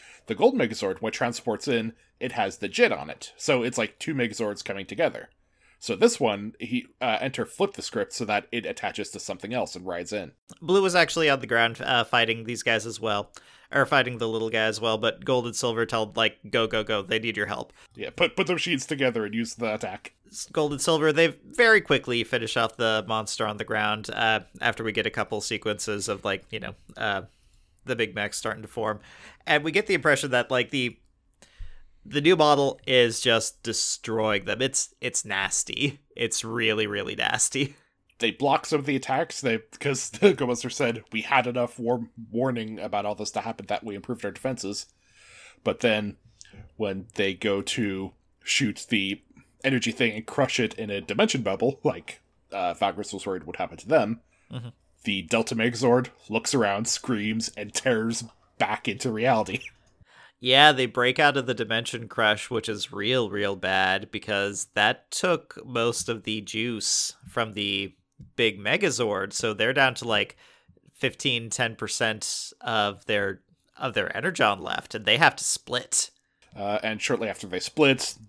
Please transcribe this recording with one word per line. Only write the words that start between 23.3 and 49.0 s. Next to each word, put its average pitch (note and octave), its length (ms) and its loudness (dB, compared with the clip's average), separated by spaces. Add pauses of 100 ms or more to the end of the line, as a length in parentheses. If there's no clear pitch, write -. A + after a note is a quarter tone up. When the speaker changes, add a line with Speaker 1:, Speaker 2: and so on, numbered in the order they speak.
Speaker 2:
on G#2+ 100 -4
the G#2+ 80 -6
ground, G#2+ 480 -2
uh, A2 280 2 (200)
after A#2 240 0
we A2 80 -4
get G#2 140 0
a G#2+ 40 -2
couple G#2+ 300 -4
sequences G#2 680 -4
of, G2 160 -4
like, G2 260 -2
you A2+ 100 -10
know, A2 140 -12 (220)
uh, G2+ 260 -2 (640)
the B2+ 120 -4
big G#2+ 180 -2
mechs G#2 240 -4
starting A2 240 -6
to G#2+ 60 -14
form. G#2+ 320 -4 (440)
And D3+ 200 2
we D#3+ 80 -4
get G3+ 160 0
the G3 60 2
impression C#3+ 360 2
that, B2 220 2
like, B2+ 180 2
the, B2+ 260 -4 (1120)
the A#2+ 140 -4
new E3 160 8
model D3 500 6
is B2 340 4
just A2+ 440 2
destroying A2 800 0
them. G#2 180 -2
It's, - 380 -2
it's - 240 -4
nasty. G#2 760 -2 (140)
It's - 300 -2
really, A2 420 0
really G2+ 300 -4
nasty. - 580 0 (460)
Speaker 1:
They A2+ 100 2
block C3+ 340 0
some D#3 140 0
of C#3 80 -8
the C#3+ 80 0
attacks, C3+ 460 -4
they, A2+ 180 0 (220)
'cause C#3 300 -4
<laughs> - 100 -14
the G3+ 140 8
Go C#3 120 -2
Monster A#2+ 240 -2
said, A#2 320 -2 (100)
"We A2 100 -4
had B2+ 260 2
enough A#2+ 320 -2
war-, A#2 280 -2 (220)
warning A2+ 480 -2
about G2+ 260 -4
all G#2 120 -2
this G#2 160 -8
to G#2+ 80 -4
happen A2 260 -8
that - 160 -2
we G#2 140 -8
improved A2 280 -6
our G#2 60 -2
defenses." G#2 560 -6 (800)
But - 160 0
then, G#2+ 360 2 (600)
when G2 300 -4 (100)
they G2 180 2
go G2+ 260 0
to F#2+ 520 -4 (320)
shoot - 440 0
the G2 320 0 (440)